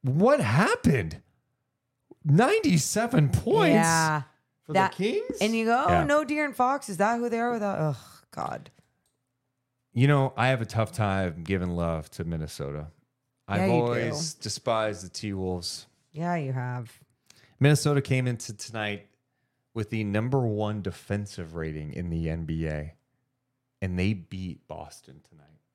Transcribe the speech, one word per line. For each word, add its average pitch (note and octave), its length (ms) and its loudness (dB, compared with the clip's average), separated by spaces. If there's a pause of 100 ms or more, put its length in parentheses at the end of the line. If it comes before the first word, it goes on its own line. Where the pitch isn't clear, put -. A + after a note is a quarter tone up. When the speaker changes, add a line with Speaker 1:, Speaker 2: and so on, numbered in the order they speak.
Speaker 1:
what F#3+ 360 4
happened?" C#3+ 800 2 (1000)
Ninety-seven A3 1040 4
points - 440 4
Speaker 2:
Yeah. D#3+ 480 4 (420)
Speaker 1:
for D#3 100 -10
Speaker 2:
That, F#3+ 180 2
Speaker 1:
the - 60 -14
Kings? G4 440 -2
Speaker 2:
and A3 140 2
you A3+ 100 0
go, A#3+ 220 2
"Oh, - 40 4
Speaker 1:
Yeah. - 120 4
Speaker 2:
no D4 200 2
De'Aaron D4 300 -2
Fox. B3+ 360 0
Is F3+ 80 -8
that A3 220 2
who A#3+ 100 -4
they A3+ 100 -2
are A#3+ 120 0
without?" G#3 280 -2
Ugh, D#3 160 0 (360)
God. - 380 -8 (1200)
Speaker 1:
You B2+ 140 4
know, C3+ 300 4
I A#2+ 120 2
have B2+ 120 0
a A2 40 -2
tough A2 280 -2
time F#2+ 500 -2
giving F2+ 280 -2
love E2 400 -2
to - 120 -10
Minnesota. D2+ 640 -8 (600)
I've G2+ 140 0
Speaker 2:
Yeah, F#3+ 40 2
you - 80 2
do. - 60 4
Speaker 1:
always A#2+ 560 -2
despised A2 680 -4
the F2+ 60 -14
T-Wolves. F#2 760 -6 (260)
Speaker 2:
Yeah, E3+ 220 -4
you C#3 180 -4
have. B2 380 -6 (680)
Speaker 1:
Minnesota C#3+ 420 6
came C3 260 0
into A#2 280 -6
tonight G#2 520 -6 (680)
with A2 160 -4
the A2 140 -2
number A2 360 0
one G#2+ 420 -2
defensive F#2+ 720 -6
rating D#2 380 -6
in F2 160 -6
the E2 200 -2
N D#2+ 160 -4
B D#2+ 220 -4
A, D2+ 260 -6 (880)
and F#2 180 -4
they G2+ 140 2
beat F#2 540 -10
Boston D#2 640 -16
tonight. D2+ 160 -20 (300)